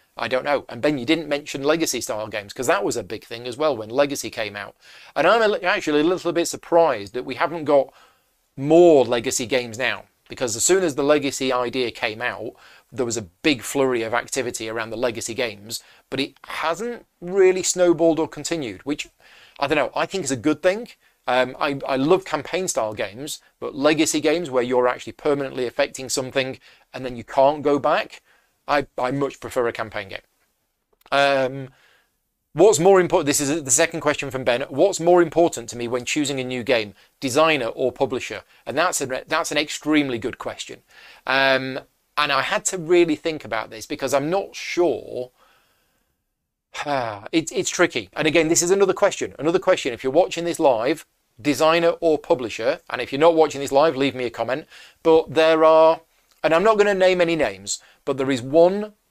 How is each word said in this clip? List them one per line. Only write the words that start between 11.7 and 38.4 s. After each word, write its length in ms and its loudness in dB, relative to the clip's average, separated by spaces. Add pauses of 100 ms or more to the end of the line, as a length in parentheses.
came 320 -6
out, 320 -8 (380)
there 120 -4
was 120 -4
a 60 -6 (200)
big 200 0
flurry 400 0
of 120 -4
activity 540 -4
around 220 -6
the 60 -8
Legacy 380 -4
games, 480 -8 (280)
but 100 -6
it 160 -8 (100)
hasn't 600 -6 (140)
really 440 2
snowballed 560 2
or 80 -2
continued, 580 -6
which, 220 -6 (500)
I 80 -2
don't 100 0
know, 200 0
I 100 -2
think 160 -6
is 80 -6
a 60 -2
good 260 -2
thing. 260 0 (380)
Um, 320 0
I, 300 -2
I 80 0
love 280 2
campaign 440 -4
style 260 -2
games, 460 -10 (180)
but 160 -10
Legacy 460 2
games 280 0
where 140 0
you're 240 0
actually 280 -6
permanently 520 -4
affecting 420 -6
something 520 -4 (320)
and 120 -12
then 120 -10
you 80 -14
can't 380 2
go 180 2
back, 420 -2 (460)
I, 180 0 (120)
I 120 -2
much 300 -4
prefer 280 -4
a 40 -4
campaign 380 -8
game. 100 -12 (880)
Um, 580 0 (840)
what's 260 4
more 220 8
important, 260 2
this 140 0
is 220 -2
the 80 -8
second 300 0
question 300 -2
from 140 -6
Ben, 240 0
what's 320 0
more 220 6
important 480 0
to 60 -12
me 120 -8
when 160 -4
choosing 360 -2
a 40 -4
new 180 -6
game, 320 0 (260)
designer 460 2
or 240 -2
publisher? 520 -4 (240)